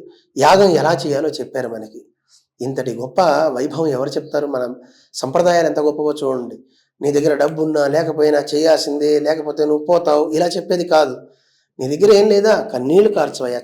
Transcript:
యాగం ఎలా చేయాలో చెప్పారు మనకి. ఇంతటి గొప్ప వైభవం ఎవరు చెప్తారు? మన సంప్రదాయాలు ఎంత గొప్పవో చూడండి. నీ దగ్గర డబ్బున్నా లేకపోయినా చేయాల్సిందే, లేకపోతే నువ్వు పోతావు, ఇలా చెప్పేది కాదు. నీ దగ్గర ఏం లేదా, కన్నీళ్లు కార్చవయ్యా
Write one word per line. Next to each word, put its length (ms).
యాగం 320
ఎలా 360
చేయాలో 220
చెప్పారు 400
మనకి. 360
ఇంతటి 340
గొప్ప 260
వైభవం 380
ఎవరు 220
చెప్తారు? 380
మన 280
సంప్రదాయాలు 520
ఎంత 140
గొప్పవో 320
చూడండి. 460
నీ 100
దగ్గర 220
డబ్బున్నా 520
లేకపోయినా 580
చేయాల్సిందే, 640
లేకపోతే 460
నువ్వు 220
పోతావు, 440
ఇలా 160
చెప్పేది 380
కాదు. 320
నీ 180
దగ్గర 180
ఏం 140
లేదా, 320
కన్నీళ్లు 480
కార్చవయ్యా 560